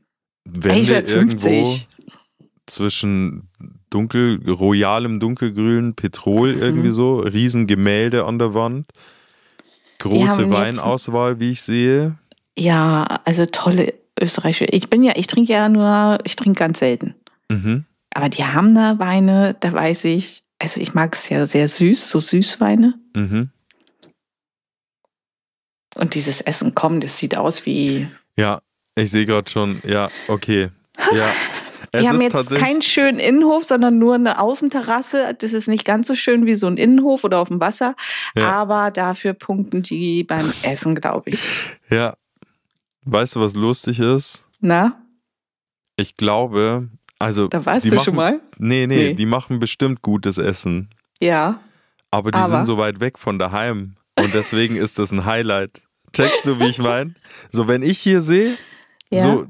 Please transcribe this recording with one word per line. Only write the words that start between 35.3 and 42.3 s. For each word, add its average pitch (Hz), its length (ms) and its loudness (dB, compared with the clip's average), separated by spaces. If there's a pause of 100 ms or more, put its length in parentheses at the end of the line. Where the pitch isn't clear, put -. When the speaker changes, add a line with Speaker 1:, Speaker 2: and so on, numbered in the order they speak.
Speaker 2:
Das 220 140 -6
ist 220 160 -2
nicht 220 160 0
ganz 220 220 0
so 269 80 -2
schön 240 320 2
wie 220 80 4
so 208 120 0
ein 180 120 0
Innenhof 269 440 4
oder 190 160 2
auf 175 100 0
dem 175 120 -4
Wasser, 233 360 -2 (380)
Speaker 1:
Ja. 208 180 2
Speaker 2:
aber 208 380 0
dafür 190 440 -4
punkten 196 480 -4
die 170 420 -2
beim 160 340 -2
Speaker 1:
<laughs> - 40 -10
Speaker 2:
Essen, 139 320 -2
glaub - 320 -4
ich. - 120 -4 (520)
Speaker 1:
Ja. 113 240 0 (880)